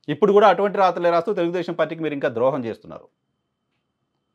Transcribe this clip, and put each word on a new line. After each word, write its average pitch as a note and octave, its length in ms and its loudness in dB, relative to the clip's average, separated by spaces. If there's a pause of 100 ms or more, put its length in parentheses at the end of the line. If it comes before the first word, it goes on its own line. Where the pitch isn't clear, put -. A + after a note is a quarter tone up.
ఇప్పుడు D3 240 0
కూడా G#3 160 6
అటువంటి F#3+ 300 0
రాతలే F3+ 320 2
రాస్తూ E3+ 220 0
తెలుగుదేశం F3 420 -4
పార్టీకి D#3+ 280 -4
మీరు D3+ 160 -4
ఇంకా D3+ 100 -2
ద్రోహం B2+ 360 -2
చేస్తున్నారు. F#2+ 440 -12 (1300)